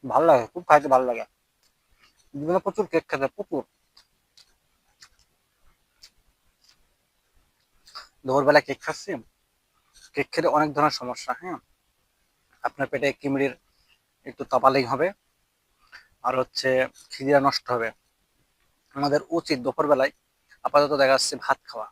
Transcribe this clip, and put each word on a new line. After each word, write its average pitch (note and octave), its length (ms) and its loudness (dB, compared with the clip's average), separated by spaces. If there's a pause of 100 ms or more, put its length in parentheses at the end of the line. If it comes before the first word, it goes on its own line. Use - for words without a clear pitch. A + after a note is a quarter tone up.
ভালো C3 220 2
লাগে, C3 260 6
খুব F3 160 -12
খাইতে D3 200 4
ভালো C3 220 4
লাগে। A2+ 140 -6 (1080)
বিভিন্ন D#3 300 -2
প্রচুর G3 280 -4
কেক D#3+ 180 0
খেতে, C#3 160 -2 (100)
প্রচুর। D3 260 -6 (4000)
দুপুরবেলা C#3 360 2
কেক C#3 240 -10
খাচ্ছি, - 280 -8 (1000)
কেক C#3+ 180 -4
খেলে E3 240 -2
অনেক D3+ 180 2
ধরনের D3 260 0
সমস্যা। B2 400 -10
হ্যাঁ, - 180 -14 (1040)
আপনার C3+ 260 -4
পেটে C#3 180 -2 (120)
কিমড়ির C3+ 340 -2 (720)
একটু - 160 -14 (100)
তাপালেই C3 380 2
হবে, C3+ 180 -2 (1160)
আর B2+ 140 -2
হচ্ছে - 280 -4 (420)
খিদে C3+ 220 -2 (140)
নষ্ট - 180 -2 (100)
হবে। A2+ 140 -4 (1080)
আমাদের C#3+ 240 0 (160)
উচিত D#3 300 -4
দুপুরবেলায় C#3+ 460 2 (520)
আপাতত D3 360 4
দেখা C3+ 160 6
যাচ্ছে - 180 -2 (100)
ভাত C#3 140 -2 (100)
খাওয়া। G#2+ 240 -12